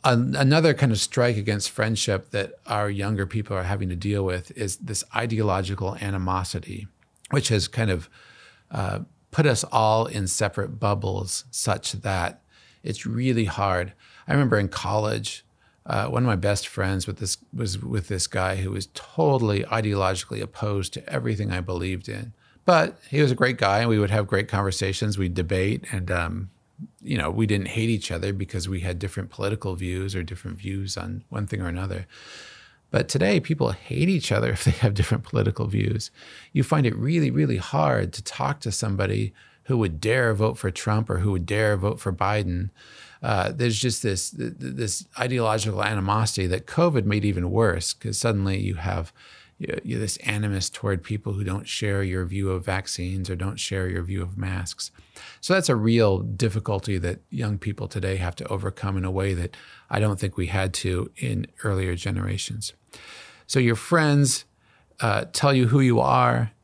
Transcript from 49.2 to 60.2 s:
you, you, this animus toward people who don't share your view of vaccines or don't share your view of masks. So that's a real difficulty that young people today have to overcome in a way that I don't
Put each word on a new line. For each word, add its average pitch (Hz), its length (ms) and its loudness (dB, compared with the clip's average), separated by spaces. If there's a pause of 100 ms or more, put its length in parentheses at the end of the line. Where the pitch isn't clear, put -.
you, - 240 -6
you, 117 160 -6
this 104 200 -4
animus 104 520 -2
toward 98 320 -2
people 107 300 -6
who 98 100 -4
don't 95 240 -4
share 101 380 -2
your 92 220 -2
view 95 240 -2
of 92 140 -2
vaccines 95 640 -4
or 95 60 -4
don't 95 240 -6
share 95 300 -4
your 90 140 -4
view 92 200 -4
of 92 160 -8
masks. 92 540 -6 (480)
So - 140 0
that's 190 140 2
a 135 80 4
real 107 420 4
difficulty 104 800 -2
that 87 220 -4 (100)
young 104 280 -2
people 101 300 -6
today 95 280 -2
have 90 200 -2
to - 120 -10
overcome 98 480 -4
in 92 80 -2
a 95 60 -2
way 95 240 0
that 87 220 -4 (340)
I 101 80 0
don't 104 220 2